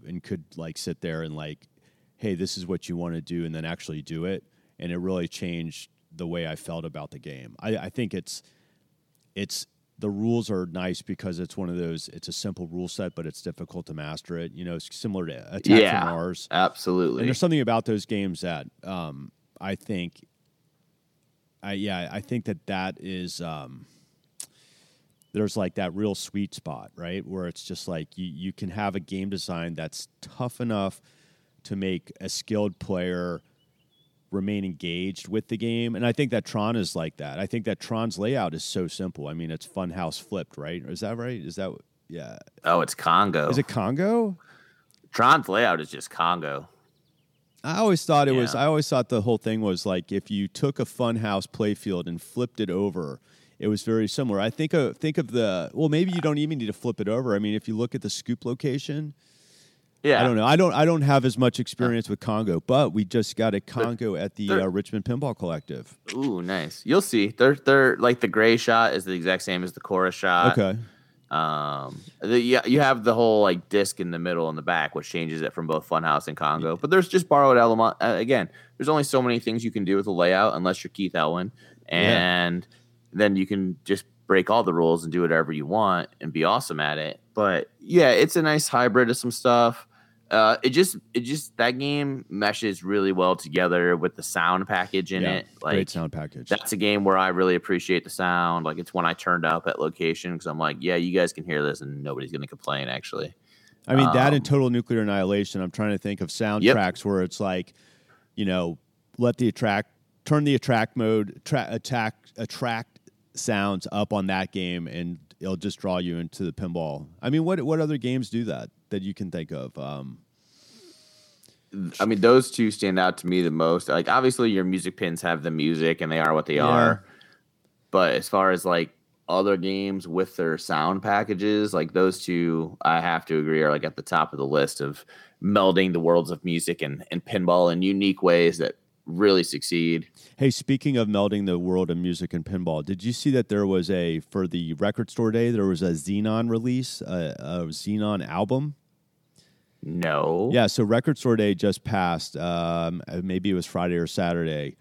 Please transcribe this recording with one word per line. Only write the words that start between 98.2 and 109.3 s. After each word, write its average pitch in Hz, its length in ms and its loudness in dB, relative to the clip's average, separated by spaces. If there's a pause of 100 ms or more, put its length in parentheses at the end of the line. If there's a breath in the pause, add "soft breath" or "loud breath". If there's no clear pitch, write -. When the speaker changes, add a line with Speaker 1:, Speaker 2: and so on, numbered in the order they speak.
Speaker 2:
Like, 78 140 -4
it's 87 140 -12
when 87 140 0
I 82 60 2
turned 87 320 0
up 82 240 0
at - 100 -4
location 82 580 -2
'cause 80 100 -12
I'm 80 120 -6
like, 76 220 -2
"Yeah, 87 160 0
you 87 200 0
guys 87 160 4
can 82 120 -12
hear 76 180 -2
this 73 200 -4
and 71 200 -10
nobody's 67 300 -8
gonna 69 160 -8
complain," 69 400 -8
actually. 67 440 -8 (540 soft breath)
Speaker 1:
I 127 80 0
mean, 135 200 6
that 127 140 6
Speaker 2:
Um, 147 60 4
Speaker 1:
and 139 100 0
Total 135 260 2
Nuclear 120 320 0
Annihilation. 101 580 0
I'm 90 100 -4
trying 104 220 -2
to 95 60 -2
think 101 220 -6
of 87 100 -4
Speaker 2:
Yep. 107 460 4
Speaker 1:
soundtracks 92 280 0
where 98 180 2
it's 90 160 -6
like, 92 360 -4 (600 soft breath)
you 107 120 -4
know, 87 320 -2 (400)
let 120 180 2